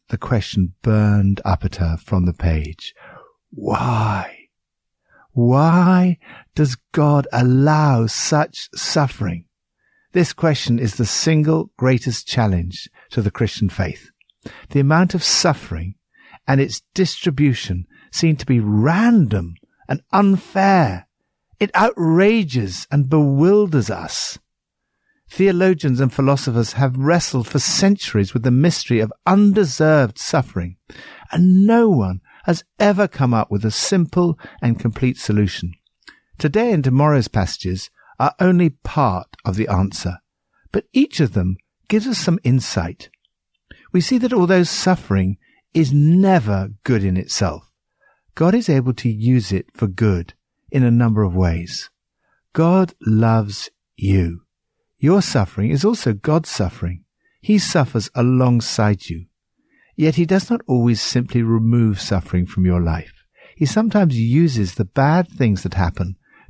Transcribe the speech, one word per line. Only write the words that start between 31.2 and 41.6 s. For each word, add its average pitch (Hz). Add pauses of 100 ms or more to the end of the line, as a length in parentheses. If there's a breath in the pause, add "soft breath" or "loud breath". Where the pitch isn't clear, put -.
and 185
no 226
one 98 (260 soft breath)
has 170 (160)
ever 202
come 127
up 113
with 101
a 107
simple 175 (240 loud breath)
and 117
complete 123
solution. 101 (640 loud breath)
Today 220
and 160
tomorrow's 135
passages 92 (280 soft breath)
are -
only 180
part 113 (180)
of 92
the 107
answer, 95 (540)
but -
each -
of 127
them 92 (320)